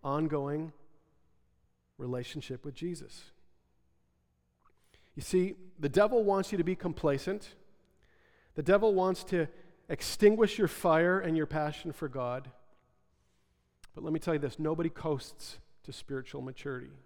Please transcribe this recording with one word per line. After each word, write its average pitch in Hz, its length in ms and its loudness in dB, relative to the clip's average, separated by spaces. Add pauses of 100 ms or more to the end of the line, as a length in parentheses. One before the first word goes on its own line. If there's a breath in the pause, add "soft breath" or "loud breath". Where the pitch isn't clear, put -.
ongoing 147 680 -2 (1300)
relationship 127 640 -8
with 143 120 -12
Jesus? - 560 -10 (1800 soft breath)
You 143 80 -12
see, 185 340 0 (220)
the 147 120 -2
devil 214 340 6
wants 196 300 2
you 202 40 -2
to 170 60 2
be 180 140 0
complacent. 165 800 -2 (1000 soft breath)
The 151 80 -4
devil 202 300 6
wants 185 320 2
to 170 220 0 (420 loud breath)
extinguish 214 680 4
your 196 80 4
fire 175 520 4
and 170 160 0
your 156 120 0
passion 151 440 -4
for 151 160 -6
God. 127 440 -6 (1400)
But 175 80 -12
let 156 100 -2
me 165 60 0
tell 165 160 0
you 147 40 0
this, 139 200 -4
nobody 160 300 0
coasts - 680 -6 (240)
to - 80 -14
spiritual 135 500 -10
maturity. 131 500 -10 (140)